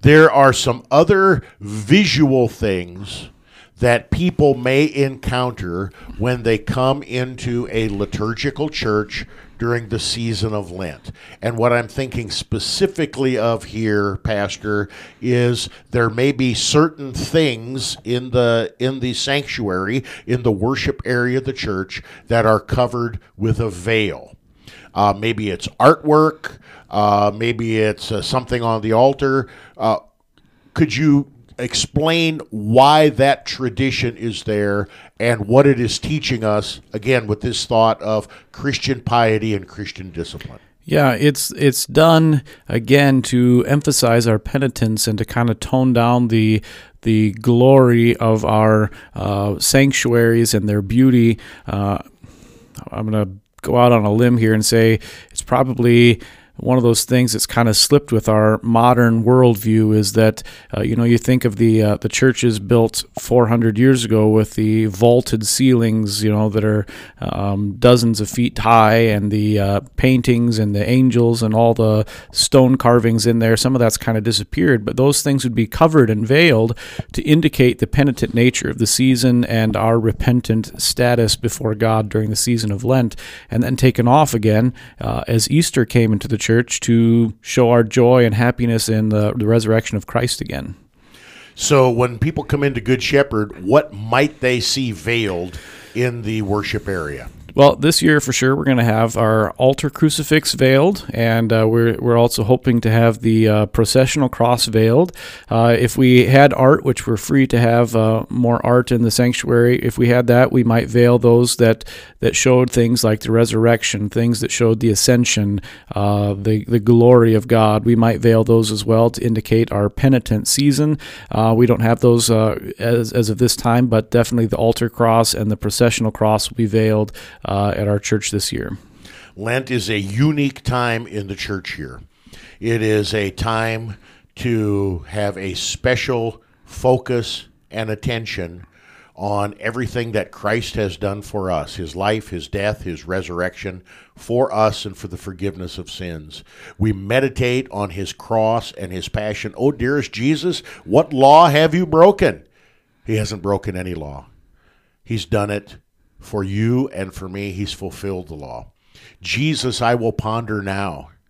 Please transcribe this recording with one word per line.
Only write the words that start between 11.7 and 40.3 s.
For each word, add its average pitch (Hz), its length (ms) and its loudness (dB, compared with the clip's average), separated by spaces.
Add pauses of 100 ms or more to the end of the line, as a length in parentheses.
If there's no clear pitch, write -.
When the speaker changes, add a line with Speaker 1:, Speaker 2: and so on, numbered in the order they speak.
Speaker 1:
I'm 120 140 -2
thinking 120 420 -8
specifically 135 1080 -4
of 113 260 -2
here, 104 520 -2
Pastor, 104 720 -4 (320)
is 123 480 -2 (240)
there 117 180 0
may 127 220 0
be 127 220 -2
certain 151 580 -2
things 131 920 -4
in 123 280 -6
the, 117 500 0
in 131 180 -4
the 123 160 -6
sanctuary, 120 880 -4 (240)
in 123 160 -4
the 113 80 0
worship 110 540 -4
area 123 340 -2
of 131 60 -8
the 135 80 -8
church, 95 500 -8 (240)
that 117 200 0
are 110 120 4
covered 120 640 -4 (160)
with 107 240 -2
a 113 100 -4
veil. 92 640 -4 (580)
Uh, 101 240 2
maybe 107 340 -4
it's - 180 -8 (100)
artwork, 151 800 2 (320)
uh, 104 440 2
maybe 113 440 -4
it's, 107 320 -2
uh, 104 100 -6
something 123 420 -4
on 113 200 -2
the 110 100 -2
altar. 135 560 2 (280)
Uh, 110 220 -2 (760)
could 104 220 -2
you 143 340 0 (280)
explain 160 800 -4 (100)
why 131 600 4
that 131 340 0
tradition 123 720 -4
is 107 280 -8
there 104 440 -4 (300)
and 113 280 -2
what 131 200 6
it 127 120 4
is 117 200 -4
teaching 131 440 -6
us, 107 380 -4 (120)
again, 113 340 -2
with 104 160 -4
this 120 240 -6
thought 113 340 2
of 107 260 -4 (240)
Christian 135 500 -6
piety 110 540 0
and 95 140 -8
Christian 92 420 -14
discipline? 85 480 -12 (240)